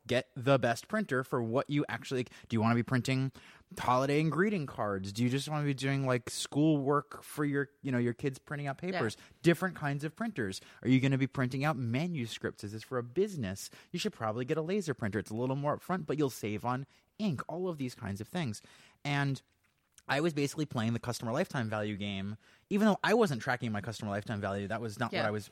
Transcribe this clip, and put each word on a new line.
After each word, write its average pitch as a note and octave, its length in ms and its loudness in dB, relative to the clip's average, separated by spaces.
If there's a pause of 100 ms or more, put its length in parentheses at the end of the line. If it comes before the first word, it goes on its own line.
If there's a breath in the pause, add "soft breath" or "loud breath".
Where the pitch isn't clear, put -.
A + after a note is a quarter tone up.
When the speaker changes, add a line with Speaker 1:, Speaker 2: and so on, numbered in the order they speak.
Speaker 1:
get B2 280 2
the C3+ 220 6
best A#2 300 2
printer D#3+ 360 0
for C3 200 0
what A2+ 260 0
you C#3+ 200 2
actually, B2 320 -4
like, A#2 80 -4 (200 loud breath)
do A#2 60 0
you G#2+ 60 4
wanna A#2 140 6
be A#2+ 80 4
printing C3 480 0 (480 loud breath)
holiday C3+ 400 4
and D#3 120 4
greeting F3+ 340 2
cards? G2+ 480 -2
Do A2+ 100 0
you B2 60 6
just C3+ 200 0
wanna D3+ 160 -2
be C#3+ 80 2
doing, C3+ 340 0
like, B2+ 220 2
schoolwork C#3+ 920 2
for - 220 -4
your, C#3 240 0 (140)
you C#3 80 -2
know, B2 80 2
your A#2+ 140 2
kids C3+ 260 -4
printing C#3+ 280 -8
out C3+ 140 -6
Speaker 2:
Yeah. F3+ 100 -4
Speaker 1:
papers?" C3 260 -2 (260 loud breath)
Different E3+ 320 4
kinds C#3+ 280 -2
of D#3 120 -6
printers. A#2+ 460 -4 (200 loud breath)
Are G2 80 -2
you C3 100 8
gonna C3+ 180 4
be C3 100 2
printing C3 380 -2
out D#3 120 0
manuscripts? B2 880 -2
Is G#2 80 -6
this A2 120 -10
for B2+ 140 -6
a A#2+ 60 -2
business? B2 640 -2 (220 loud breath)
You F3 80 -4
should G#3 140 -2
probably A2+ 320 -2
get D3+ 120 0
a D#3+ 40 0
laser E3 320 0
printer. G#2+ 260 0
It's F#2 120 -4
a G#2+ 40 -6
little B2+ 200 0
more C#3+ 220 0
upfront, F3 280 -4
but C#3+ 120 -2
you'll D3 120 4
save G#2+ 360 -4
on B2+ 200 -2 (340 soft breath)
ink. F#3+ 280 0
All F3+ 200 -4
of E3+ 100 -4
these B2+ 180 -4
kinds G2+ 260 -6
of G#2 60 -8
things. C#3+ 340 -4 (420 loud breath)
And C#3 380 0 (680)
I C3+ 120 2
was E3 140 2
basically C#3+ 320 0
playing A#2 280 0
the A#2 60 0
customer A#2 320 -4
lifetime B2+ 380 -2
value G#2+ 260 -2
game, G2+ 400 -6 (360 soft breath)
even G#3 160 4
though G3 160 4
I F3+ 100 4
wasn't F3+ 280 2
tracking B2 300 -2
my G2+ 100 -2
customer G#2+ 300 -6
lifetime G2+ 300 -2
value. G2+ 260 -2
That A2 140 -4
was A2 180 -6
not A#2 140 -2
what F3+ 60 0
Speaker 2:
Yeah. A2+ 80 2
Speaker 1:
I G#2+ 40 0
was, G#2 200 -4